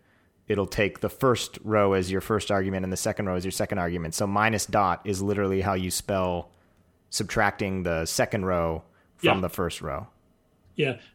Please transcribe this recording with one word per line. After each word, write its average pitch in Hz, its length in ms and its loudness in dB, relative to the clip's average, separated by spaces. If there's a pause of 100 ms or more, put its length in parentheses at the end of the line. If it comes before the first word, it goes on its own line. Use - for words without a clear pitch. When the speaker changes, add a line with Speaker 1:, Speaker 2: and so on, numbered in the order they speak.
(480)
Speaker 1:
it'll 101 180 2
take 98 360 0
the 104 80 -2
first - 540 0
row 104 300 4
as 92 180 2
your 95 80 2
first 104 300 -2
argument 95 340 0
and 92 80 -2
the 92 60 -2
second 104 300 -2
row 92 80 0
as 90 100 -2
your 95 60 -4
second 104 260 -2
argument. 87 380 -2
So 104 100 0
minus 104 400 2
dot 98 400 2
is 98 160 -2
literally 98 400 0
how 98 140 0
you 92 160 -2
spell 90 580 -2 (640)
subtracting 98 720 0
the 82 220 0
second 110 400 0
row 82 380 0 (340)
from - 200 4
Speaker 2:
Yeah. 95 40 -2
Speaker 1:
the 87 80 0
first 85 340 -4
row. 73 240 -6 (680)
Speaker 2:
Yeah, 135 240 -2 (160)